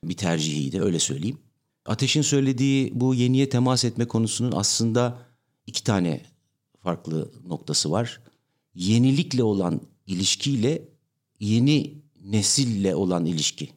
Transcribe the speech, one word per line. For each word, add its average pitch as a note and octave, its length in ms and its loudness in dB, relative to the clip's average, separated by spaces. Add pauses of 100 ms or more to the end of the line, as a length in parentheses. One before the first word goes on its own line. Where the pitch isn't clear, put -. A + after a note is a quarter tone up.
Bir F2 140 -6
tercihiydi, D#2 640 -2
öyle F#2 180 0
söyleyeyim. - 380 -4 (480)
Ateş'in C3+ 360 0
söylediği C3+ 760 2
bu B2+ 200 2
yeniye C3 340 2
temas B2+ 360 2
etme A#2 220 -2
konusunun A2+ 480 -2
aslında A#2 640 0 (500)
iki - 160 -8
tane F2+ 380 0 (640)
farklı E2 480 -4 (160)
noktası D2+ 440 -4
var. A2+ 300 -4 (540)
Yenilikle B2 680 2
olan F#2+ 380 0 (260)
ilişkiyle A#2+ 760 -2 (580)
yeni A#2+ 540 2 (320)
nesille G2+ 720 2
olan F2+ 300 0
ilişki. E2 520 -4